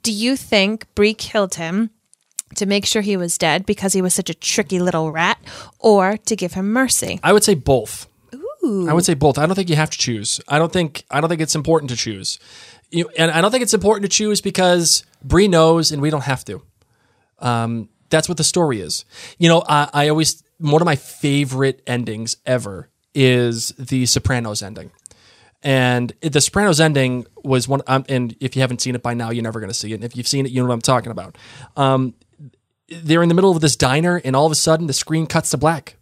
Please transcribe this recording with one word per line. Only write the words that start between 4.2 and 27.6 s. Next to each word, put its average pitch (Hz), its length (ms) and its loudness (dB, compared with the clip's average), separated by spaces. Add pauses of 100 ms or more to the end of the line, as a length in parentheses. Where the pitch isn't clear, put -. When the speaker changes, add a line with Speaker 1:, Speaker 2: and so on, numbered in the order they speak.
Speaker 1:
a 160 60 -6
tricky - 460 -2
little 165 320 0
rat, 170 260 0 (400)
or 202 400 4
to - 180 -4
give 180 180 -6
him 196 180 -2
mercy? - 500 0
Speaker 2:
I 170 100 6
would 208 120 6
say 208 100 4
both. 127 540 0 (560)
Speaker 1:
Ooh. 196 260 0
Speaker 2:
I - 20 4
would 175 120 4
say 175 100 2
both. 139 240 2
I 151 80 2
don't 185 80 0
think 185 160 -2
you 151 60 2
have 156 140 0
to - 80 -10
choose. 107 500 -4
I 143 100 2
don't 165 140 0
think, 170 380 -2
I 139 100 -2
don't 160 100 0
think 160 100 -2
it's 156 140 -2
important 156 360 0
to 120 60 -6
choose. 98 440 -8 (500)
You, 170 260 -2
and 165 140 2
I 160 120 0
don't 214 100 2
think 254 100 0
it's 226 120 0
important 202 360 0
to - 60 -2
choose 214 240 0
because 180 640 2 (180)
Bree 165 240 4
knows 165 460 4
and 143 100 -4
we 151 80 0
don't 143 140 -4
have 131 220 -4
to. 95 160 -12 (760)
Um, 117 500 -2 (220)
that's 156 180 2
what 175 100 -4
the 160 60 -2
story 143 360 0
is. - 240 -8 (340)
You 170 100 4
know, 165 200 6
I, 143 240 2
I 147 160 2
always, 151 340 0 (160)
one 151 240 2
of 175 40 2
my 151 100 2
favorite 135 920 -2
endings 113 500 -6 (100)
ever 101 420 -4 (260)
is 123 540 2 (100)
the 127 280 -2
Sopranos 117 560 -2
ending. 104 280 -14 (720)
And 123 500 0 (100)
it, 156 100 -4
the 143 80 2
Sopranos 190 400 2
ending 131 460 2 (180)
was 131 240 0